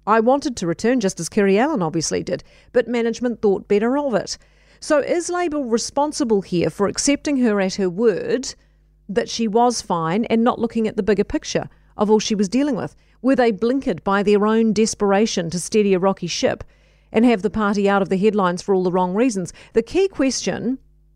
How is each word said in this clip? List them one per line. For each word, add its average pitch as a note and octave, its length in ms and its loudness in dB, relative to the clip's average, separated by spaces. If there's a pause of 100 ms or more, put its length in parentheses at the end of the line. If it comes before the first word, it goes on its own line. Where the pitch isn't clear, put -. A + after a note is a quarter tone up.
I A3 140 4
wanted B3+ 380 0
to F#3 100 -4
return A3+ 320 0
just F#3+ 180 -2
as E3 100 -8
Kiri G3 300 2
Allen C4+ 240 0
obviously E3 400 -2
did, F3+ 220 -6 (280)
but A#3 140 2
management A#3 560 -4
thought G3+ 240 0
better A3+ 320 0
of C#4+ 160 -2
it. - 240 -4 (400)
So D4+ 220 2
is E4 280 -2
Labour F4 300 -2
responsible A#3+ 840 0
here E3 280 -2
for G3 160 -2
accepting C#4+ 520 -2
her G#3+ 220 2
at F#3+ 140 -2
her F#3 160 -2
word A3 640 -2 (540)
that G3+ 200 -4
she A3+ 200 -4
was A#3 340 2
fine F3 440 -2
and A3+ 180 2
not B3 160 0
looking A3+ 260 -2
at - 100 -6
the G#3 60 -2
bigger G3+ 220 0
picture - 440 -4 (280)
of G#3 120 0
all G#3+ 120 4
she G#3+ 160 -2
was G3 120 0
dealing C4 280 0
with? - 180 -6 (260)
Were C4 140 2
they A#3 160 4
blinkered A3+ 540 -2
by G3 180 2
their G#3 240 4
own A3 260 2
desperation G3+ 800 0
to F3 80 -4
steady G3+ 360 2
a F3+ 40 2
rocky F#3 300 -2
ship - 340 -2 (480)
and A3+ 140 4
have A3+ 180 4
the G#3 80 -2
party G3+ 380 0
out G3 140 4
of F3+ 80 -2
the F#3+ 80 2
headlines F#3 440 2
for G3+ 100 -2
all F#3 120 2
the F3+ 80 0
wrong F#3 220 0
reasons? G3+ 380 -2 (200)
The A3+ 100 2
key F4+ 240 0
question C4 720 -2 (380)